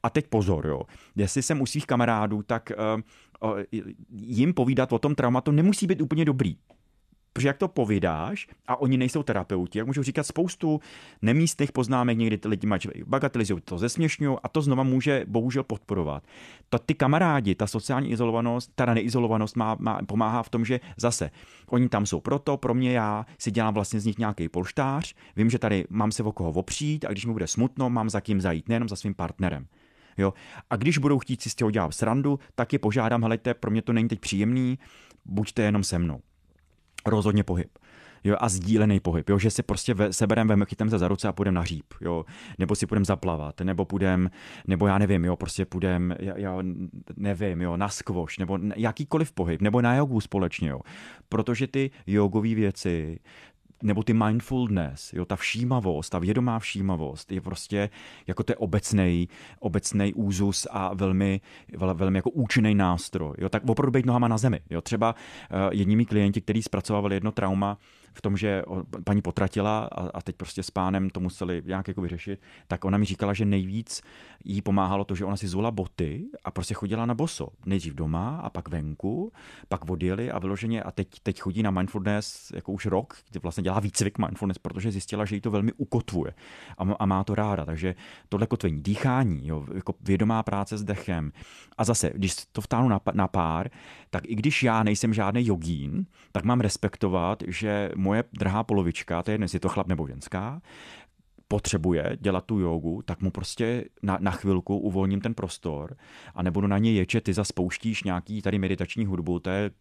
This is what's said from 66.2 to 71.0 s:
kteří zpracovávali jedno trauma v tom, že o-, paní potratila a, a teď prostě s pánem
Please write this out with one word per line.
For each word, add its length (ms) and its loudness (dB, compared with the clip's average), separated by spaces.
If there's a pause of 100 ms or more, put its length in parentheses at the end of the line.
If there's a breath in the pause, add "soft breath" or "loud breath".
kteří 220 -2
zpracovávali 520 -2
jedno 160 -2
trauma 460 0 (360 soft breath)
v 80 -20
tom, 160 0
že 300 0
o-, 160 -6 (200)
paní 180 2
potratila 580 0
a, 340 -6
a 80 -8
teď 140 -8
prostě 280 -8
s 80 -10
pánem 380 0